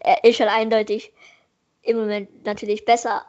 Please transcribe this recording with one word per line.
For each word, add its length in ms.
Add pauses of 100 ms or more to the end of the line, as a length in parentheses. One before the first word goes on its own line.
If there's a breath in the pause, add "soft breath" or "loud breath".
er 240
ist 140
schon 100
eindeutig 640 (720 soft breath)
im 160
Moment 460
natürlich 400
besser, 440